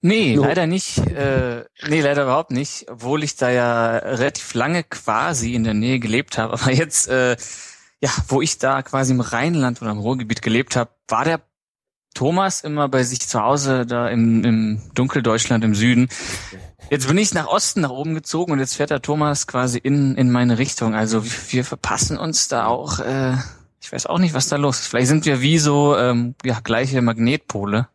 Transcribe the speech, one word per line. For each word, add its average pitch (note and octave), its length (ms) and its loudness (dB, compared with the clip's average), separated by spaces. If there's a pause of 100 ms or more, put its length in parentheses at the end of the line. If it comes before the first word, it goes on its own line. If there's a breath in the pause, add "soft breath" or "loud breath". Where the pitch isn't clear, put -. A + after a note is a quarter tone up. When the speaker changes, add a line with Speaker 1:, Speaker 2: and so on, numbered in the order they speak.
Speaker 1:
Nee, F3+ 360 4
Speaker 2:
No. C#3 80 4
Speaker 1:
leider D#3+ 240 2
nicht. F#3 300 -2
Äh, C3 640 0 (240)
nee, D#3 120 2
leider C#3+ 220 2
überhaupt B2+ 300 0
nicht. C3+ 360 -6
Obwohl B2 360 -4
ich C#3+ 100 -6
da B2 160 0
ja A#2 460 2
relativ B2+ 580 -4
lange D#3 300 0
quasi A#2+ 720 -2
in A2+ 100 0
der A2 100 0
Nähe B2 240 0
gelebt A#2 400 -2
habe. A2 140 -2
Aber B2 180 0
jetzt, C#3+ 380 0
äh, B2 280 2 (640 loud breath)
ja, C#3 120 0 (180)
wo C3+ 120 2
ich D3+ 180 -2
da C3+ 240 0
quasi C3+ 300 0
im B2 80 2
Rheinland B2+ 600 -2
oder A2+ 80 -4
im G#2 80 -4
Ruhrgebiet A#2 440 -4
gelebt A#2 340 0
habe, A#2+ 140 0 (180)
war A#2 160 0
der D#3+ 160 0 (760)
Thomas F3+ 460 0
immer D3+ 280 -2
bei C3 140 2
sich B2 240 -4
zu A2+ 160 -2
Hause C3 420 2
da A#2+ 240 -2
im, A2+ 360 4
im A2 360 2 (140)
Dunkeldeutschland A#2 680 2
im G#2+ 100 4
Süden. A#2+ 340 4 (800 loud breath)
Jetzt C3 200 0
bin E3 100 2
ich G#3 160 0
nach D#3 140 -2
Osten, G3+ 320 0
nach C#3+ 100 0
oben D3 240 -4
gezogen D#3+ 380 -4
und C#3 80 0
jetzt C3 160 -4
fährt C#3+ 140 -2
der C#3+ 120 0
Thomas D3 460 0
quasi B2 300 0
in, C#3 360 2
in B2+ 160 4
meine B2 280 4
Richtung. A#2 360 0
Also A2 300 0
wir, A#2 80 -6 (160)
wir B2+ 160 0
verpassen - 520 -4
uns D#3+ 300 -2
da A#2 200 0
auch, B2+ 340 -2
äh, C3 320 -2 (480 loud breath)
ich - 100 -16
weiß - 160 -6
auch E3+ 140 0
nicht, E3+ 140 2
was C3+ 140 -2
da D3+ 60 0
los C#3+ 240 0
ist. - 80 -8
Vielleicht B2 220 2
sind D#3 180 2
wir C#3 140 2
wie D3+ 180 4
so, D3 380 4
ähm, A#2+ 480 0
ja, A#2+ 180 -2
gleiche B2+ 400 0
Magnetpole A2+ 920 0